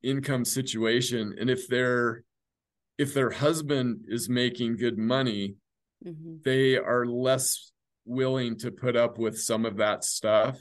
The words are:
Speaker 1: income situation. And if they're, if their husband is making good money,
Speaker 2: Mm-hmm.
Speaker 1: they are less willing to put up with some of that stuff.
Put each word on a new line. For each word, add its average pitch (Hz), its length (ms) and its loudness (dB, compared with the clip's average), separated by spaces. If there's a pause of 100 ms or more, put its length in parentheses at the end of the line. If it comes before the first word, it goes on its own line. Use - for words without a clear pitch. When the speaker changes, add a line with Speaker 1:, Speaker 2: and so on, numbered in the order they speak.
Speaker 1:
income 139 400 0
situation. 117 960 0
And 120 100 0
if 127 180 0
they're, 123 560 0 (760)
if 135 160 -2
their 127 160 2
husband 139 800 0
is 107 220 -4
making 123 480 0
good 117 200 0
money, 110 580 0 (500)
Speaker 2:
Mm-hmm. 165 380 -14
Speaker 1:
they 131 340 4
are 120 280 0
less 127 640 0 (340)
willing 127 540 0
to 120 120 -6
put 123 240 -2
up 117 220 4
with 113 220 -2
some 113 260 0
of 104 120 -4
that 107 280 2
stuff. 131 560 2